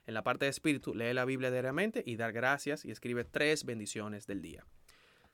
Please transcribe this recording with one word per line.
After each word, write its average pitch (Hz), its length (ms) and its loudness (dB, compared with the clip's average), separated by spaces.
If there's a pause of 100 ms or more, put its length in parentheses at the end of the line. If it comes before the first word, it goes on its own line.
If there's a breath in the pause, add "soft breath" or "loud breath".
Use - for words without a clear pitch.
en 110 100 -6
la 107 100 -2
parte 127 180 2
de 139 80 4
espíritu, 135 420 2
lee 117 200 0
la 127 100 2
Biblia 131 260 0
diariamente 143 560 0
y 113 120 -2
dar 113 160 0
gracias 139 500 2
y - 80 -8
escribe 120 320 -2
tres 151 400 2
bendiciones 107 640 -6
del 98 140 -2
día. - 240 -12 (680 soft breath)